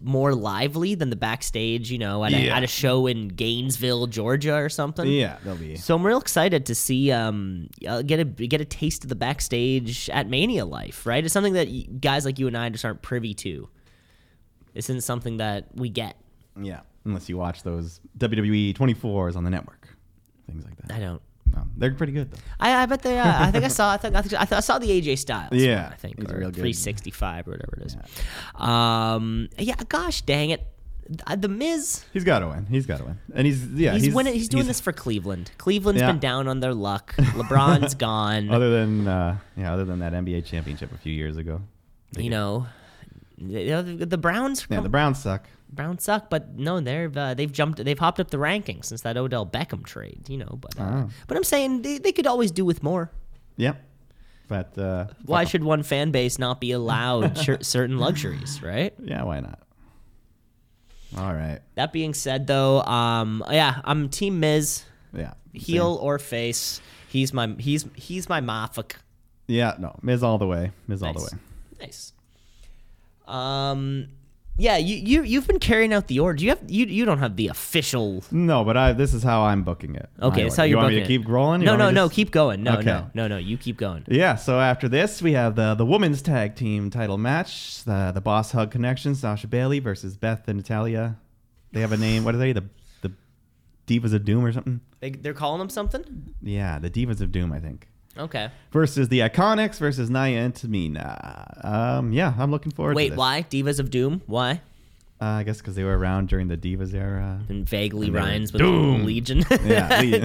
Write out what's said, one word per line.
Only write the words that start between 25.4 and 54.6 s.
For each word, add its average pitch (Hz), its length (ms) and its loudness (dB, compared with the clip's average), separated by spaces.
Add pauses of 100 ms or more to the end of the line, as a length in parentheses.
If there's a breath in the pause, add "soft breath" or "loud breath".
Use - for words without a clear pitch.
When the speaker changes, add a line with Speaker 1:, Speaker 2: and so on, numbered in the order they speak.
Speaker 2:
Yeah, 123 320 4
Speaker 1:
one, - 80 -12
I - 40 -18
think, - 240 -12
Speaker 2:
he's 104 100 -8
Speaker 1:
or - 80 -6
Speaker 2:
real 90 120 -4
good. 87 100 -8
Speaker 1:
three 120 120 0
sixty-five 90 760 -6
or 90 40 -10
whatever - 280 -10
it - 60 -12
is. - 100 -10
Speaker 2:
Yeah. 113 1160 0
Speaker 1:
Um, 113 340 -2 (100)
yeah. 233 160 -2 (140)
Gosh 339 340 -2
dang 147 280 0
it, - 140 -4 (600)
uh, 170 100 -4
the 196 120 -2
Miz. 285 640 -4
Speaker 2:
He's 190 120 -4
gotta 120 220 4
win. 80 200 -6
He's 131 200 0
gotta 69 180 -6
win, 80 140 -8 (160)
and 135 120 2
he's, 131 220 0
yeah, 135 260 2
Speaker 1:
He's 208 100 4
Speaker 2:
he's 208 100 4
Speaker 1:
winning. 262 200 2
He's 226 140 -2
doing 247 160 2
Speaker 2:
he's 254 40 -2
Speaker 1:
this 247 120 -2
for 180 120 -2
Cleveland. 95 640 -4
Cleveland's 196 440 2
Speaker 2:
Yeah. 127 100 4
Speaker 1:
been 147 80 0
down 135 280 -2
on 131 120 -2
their 131 140 0
luck. 101 400 -4
Speaker 2:
<laughs> - 40 -2
Speaker 1:
LeBron's 135 760 4
gone. 107 560 0
Speaker 2:
Other 120 200 6
than, 107 380 4
uh, 92 300 2 (180)
yeah, 90 160 -2
other 95 120 0
than 90 160 -4
that 85 140 -2
N 90 100 -2
B 87 100 -2
A 85 80 -2
championship 76 500 -6
a 80 60 -14
few 78 140 -6
years 78 240 -4
ago. 80 260 -6 (500)
They 113 120 -6
Speaker 1:
You 120 60 -4
Speaker 2:
get 113 60 -2
Speaker 1:
know, 107 300 -2 (720 loud breath)
the, 104 440 -2 (160)
the, 170 80 -4
the 170 120 -2
Browns. 240 500 -2
Speaker 2:
Yeah, 110 100 -2
Speaker 1:
come - 60 -2
Speaker 2:
the 95 60 -2
Browns 139 320 2
suck. 98 240 -4 (240)
Speaker 1:
Browns 156 320 -8
suck, 208 280 -2
but 156 260 -4
no, 165 240 -2
they're, 147 340 -4
uh, 139 200 -2
they've 143 180 -4
jumped, 151 320 -2
they've 139 140 0
hopped 170 220 2
up 180 100 -2
the 143 80 -4
rankings 175 480 -2
since 117 160 -10
that 117 160 -4
Odell 123 260 -2
Beckham 113 400 -6
trade. - 420 -14
You 135 120 -8
know, - 200 -10
but, - 220 -12
uh, 120 240 -2
Speaker 2:
Oh. 107 60 -6 (160 loud breath)
Speaker 1:
but - 100 -2
I'm - 80 0
saying 269 380 0
they, 285 160 -6
they 381 120 2
could 269 160 0
always 247 240 2
do 185 140 0
with 170 180 2
more. 170 300 -2 (460)
Speaker 2:
Yep. 139 200 2 (720 soft breath)
But, 98 300 -6